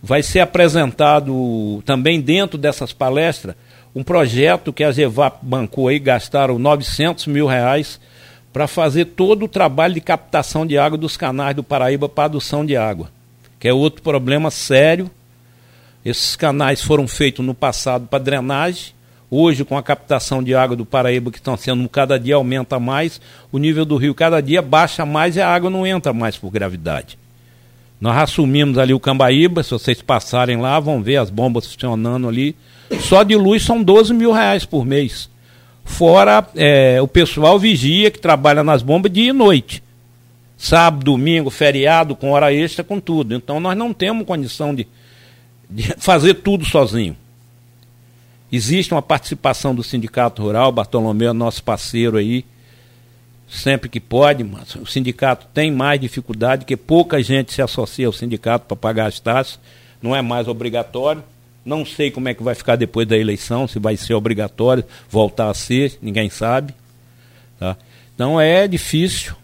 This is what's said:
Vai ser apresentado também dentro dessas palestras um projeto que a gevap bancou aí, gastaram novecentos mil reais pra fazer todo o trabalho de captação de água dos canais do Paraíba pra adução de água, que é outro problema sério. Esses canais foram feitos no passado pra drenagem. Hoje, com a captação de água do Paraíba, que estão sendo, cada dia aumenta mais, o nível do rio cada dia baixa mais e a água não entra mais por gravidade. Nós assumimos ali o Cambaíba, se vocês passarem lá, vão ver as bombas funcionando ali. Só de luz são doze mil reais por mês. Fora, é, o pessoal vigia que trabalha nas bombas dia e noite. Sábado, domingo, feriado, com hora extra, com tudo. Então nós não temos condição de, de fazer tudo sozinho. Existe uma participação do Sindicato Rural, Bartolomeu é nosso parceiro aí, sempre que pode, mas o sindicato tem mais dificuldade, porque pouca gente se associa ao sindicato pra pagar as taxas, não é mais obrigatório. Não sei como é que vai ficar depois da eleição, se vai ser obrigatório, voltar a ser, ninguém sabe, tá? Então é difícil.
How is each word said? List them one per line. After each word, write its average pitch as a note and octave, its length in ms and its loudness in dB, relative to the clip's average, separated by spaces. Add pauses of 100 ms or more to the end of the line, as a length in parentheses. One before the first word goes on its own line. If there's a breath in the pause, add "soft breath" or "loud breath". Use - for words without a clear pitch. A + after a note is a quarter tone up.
Vai C#3+ 220 0
ser - 160 0
apresentado C3+ 1500 2
também C#3+ 360 0
dentro E3+ 360 -2
dessas C#3 360 -4
palestras C#3 600 -2 (400 soft breath)
um C3 80 -8
projeto D3+ 720 0
que - 100 -6
a D3 120 2
gevap C3 480 0
bancou B2+ 480 -2
aí, D3 100 0
gastaram C3 580 0
novecentos D3 720 -2
mil D3 200 0
reais C3 520 -2 (540 soft breath)
pra D3 120 -2
fazer D#3+ 380 0
todo G3 400 0
o A3 60 -6
trabalho E3 440 0
de E3 60 -4
captação D#3+ 680 -2
de C#3+ 120 0
água D3+ 200 2
dos D#3 200 -6
canais C#3 360 -4
do C#3 100 -6
Paraíba C#3 440 -2
pra D3 160 -2
adução D3+ 420 -4
de C#3+ 120 0
água, G2+ 340 -4 (480)
que - 80 -2
é B2+ 60 4
outro D3 280 0
problema C#3+ 480 0
sério. D#3+ 640 2 (920 soft breath)
Esses - 320 -4
canais C#3+ 440 0
foram D3 240 2
feitos C3 400 -2
no B2+ 80 -4
passado B2+ 540 -4
pra C#3 120 -2
drenagem. C#3 720 -4 (360 soft breath)
Hoje, C#3+ 360 2
com C#3 120 -4
a C3+ 60 -6
captação C3+ 580 -2
de B2+ 140 0
água B2+ 220 2
do A#2 80 -8
Paraíba, B2 440 -2
que - 100 -16
estão B2+ 180 -6
sendo, B2 320 -4
cada C3+ 280 0
dia B2+ 180 0
aumenta C3 440 -2
mais, C#3 400 -4 (320 loud breath)
o C3+ 60 -4
nível D#3 260 0
do D3 140 0
rio C3+ 180 0
cada E3 260 2
dia D3+ 200 0
baixa D#3 440 0
mais D#3 300 -2
e F#3+ 60 0
a F3+ 80 2
água F3 200 0
não F#3 160 -4
entra F3+ 280 -2
mais A2+ 240 -4
por F#2+ 120 -12
gravidade. F2 680 -6 (840 soft breath)
Nós A#2 140 0
assumimos C#3+ 600 2
ali C3 160 4
o C3 60 2
Cambaíba, C#3 600 2
se - 100 -6
vocês B2 300 -2
passarem B2 540 0
lá, C3 240 0
vão C#3+ 240 -2
ver C3 140 0
as A2+ 120 0
bombas A#2 380 -2
funcionando A#2+ 640 -4
ali. C3 260 -4 (460 soft breath)
Só G3 220 6
de G#3+ 120 4
luz G3+ 260 4
são A#3 220 0
doze G#3 300 6
mil A#3 180 2
reais G3+ 320 2
por C#3 220 -2
mês. C3+ 440 -2 (540 soft breath)
Fora, G3 720 4
é, C3+ 460 6
o C3+ 80 0
pessoal E3+ 500 4
vigia F#3 500 2
que - 80 -6
trabalha D3 460 4
nas D3 180 4
bombas F3 300 0
dia A3+ 200 2
e - 20 0
noite. G#3 500 4 (760)
Sábado, E3 460 2
domingo, C#3+ 460 2
feriado, D3 680 2
com C#3 160 -2
hora C#3+ 220 4
extra, D#3+ 320 -2
com G3+ 160 -6
tudo. C#3+ 340 -2
Então C#3+ 240 -6
nós F#3 180 -4
não A#3 160 -4
temos G#3 320 -4
condição D3 480 -4
de, B2 140 -6 (840 soft breath)
de G#2+ 140 -8 (140)
fazer F3+ 380 4
tudo G3 280 -2
sozinho. A2+ 540 0 (1300 soft breath)
Existe C3 440 -2
uma D3+ 80 0
participação - 760 -2
do A#2+ 80 -6
Sindicato A#2 580 -4
Rural, A2 300 2
Bartolomeu A2+ 600 0
é - 20 -2
nosso A#2 280 -4
parceiro A#2 560 -2
aí, A#2 280 -2 (1040 soft breath)
sempre C3+ 420 -4
que A2+ 100 -8
pode, C#3 440 2
mas G2+ 320 -14
o - 100 -16
sindicato B2+ 680 -4
tem D#3 180 0
mais C#3 280 -2
dificuldade, B2 640 -4
porque B2+ 160 -6
pouca E3 440 2
gente C3 300 -2
se C#3 120 -2
associa B2 420 -6
ao A2 80 -2
sindicato A#2 540 -4
pra A2+ 80 -6
pagar A2 320 -4
as - 120 -8
taxas, B2+ 400 -4 (420 soft breath)
não A#2+ 140 -4
é C3+ 60 -2
mais A#2+ 260 -4
obrigatório. A#2+ 760 -6 (420)
Não D3 200 -6
sei D3 240 -4
como B2+ 200 -6
é A#2+ 40 -4
que A2+ 80 -10
vai A#2+ 140 -4
ficar A#2+ 200 0
depois A2+ 320 -2
da A2 100 2
eleição, A2 500 -4
se A#2 120 -8
vai G#2+ 180 -2
ser - 160 -4
obrigatório, A2+ 680 0 (260 loud breath)
voltar G#2+ 400 0
a G2+ 40 -4
ser, C3 480 -4
ninguém G#2+ 280 -4
sabe, C3 440 -4 (840 soft breath)
tá? F#2 160 -6 (400 soft breath)
Então D3 240 0
é F3 280 4
difícil. F3 640 -4 (100)